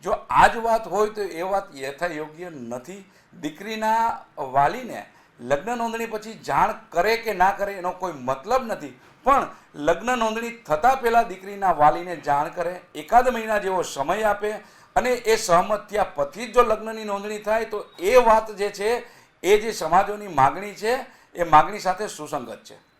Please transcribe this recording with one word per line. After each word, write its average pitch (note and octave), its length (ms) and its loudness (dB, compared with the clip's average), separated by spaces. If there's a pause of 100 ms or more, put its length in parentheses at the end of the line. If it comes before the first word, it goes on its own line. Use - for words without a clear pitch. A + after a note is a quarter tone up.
જો E3+ 100 -4
આ D3 360 6
જ G3 80 2
વાત A3+ 320 -2
હોય G#3 220 0
તો G#3+ 120 -8
એ E3 200 -6
વાત F#3+ 320 -4
યથાયોગ્ય D3+ 760 -8
નથી. C3+ 600 -12 (300)
દીકરીના A3 840 -4 (120)
વાલીને C#3+ 720 0 (340)
લગ્ન F#3 380 -2
નોંધણી A3+ 280 -4
પછી A3 280 -10
જાણ D3+ 400 0 (160)
કરે G3 260 0
કે A3+ 160 -6
ના F#3 180 4
કરે G3+ 220 -4
એનો F#3 180 -6
કોઈ F#3 220 -6
મતલબ C#3 500 -2
નથી, F3+ 380 -10 (240)
પણ C4 220 4 (280)
લગ્ન F3+ 440 0
નોંધણી A3+ 320 -2
થતાં A#3+ 500 0
પહેલાં A#3 280 2
દીકરીના G3 440 -2
વાલીને E3 440 2
જાણ C#3+ 320 -2
કરે, F3+ 320 -6 (140)
એકાદ A#3 340 4
મહિના A3 300 -2
જેવો F#3+ 240 0
સમય D#3 400 -2
આપે G#3 300 0 (440)
અને A#3 140 0
એ A3 260 2
સહમત G3 520 2
થયા G3+ 160 0
પછી C#3+ 420 -6
જ G#3+ 80 -14
જો B3 80 6
લગ્નની A3 420 -2
નોંધણી G#3 340 -6
થાય G#3+ 260 -2
તો G#3 200 -8 (140)
એ G3 180 4
વાત A3 340 6
જે G3+ 200 -4
છે, A3 320 -2 (400)
એ G3+ 180 6
જે A3 120 -4
સમાજોની G3 560 0
માગણી E3 460 0
છે, A3+ 320 -4 (280)
એ F3 100 -2
માગણી D#3 340 6
સાથે F#3 280 -2
સુસંગત C3+ 580 -10
છે. - 240 -20 (100)